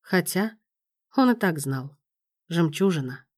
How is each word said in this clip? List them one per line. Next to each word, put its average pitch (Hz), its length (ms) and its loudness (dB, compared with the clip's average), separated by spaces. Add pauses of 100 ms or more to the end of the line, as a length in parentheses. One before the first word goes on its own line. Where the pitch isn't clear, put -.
Хотя 190 520 -2 (640)
он 254 140 4
и 240 40 4
так 190 240 0
знал. 135 380 -6 (520)
Жемчужина. 160 760 0 (140)